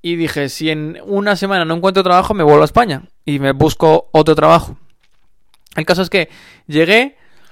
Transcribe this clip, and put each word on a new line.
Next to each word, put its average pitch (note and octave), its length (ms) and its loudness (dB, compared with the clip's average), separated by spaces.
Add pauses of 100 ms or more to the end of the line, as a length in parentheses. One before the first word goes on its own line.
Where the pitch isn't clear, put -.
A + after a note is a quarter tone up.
Y E3+ 140 -4
dije, D3+ 320 -4
"Si D#3 200 -6
en D#3 340 -8
una G3+ 320 -2
semana F#3+ 300 -2
no D#3+ 80 -4
encuentro F#3 300 0
trabajo, F#3 320 2
me F#3 80 -2
vuelvo D3 180 6
a D#3 40 4
España F3+ 400 -2 (200)
y C#3+ 140 -4
me C#3 140 -2
busco D#3 580 0
otro D#3 240 2
trabajo". D#3 420 2 (1000)
El D#3 100 -6
caso F3+ 160 0
es F3+ 80 -4
que F3 200 -2 (380)
llegué G3 480 0 (360)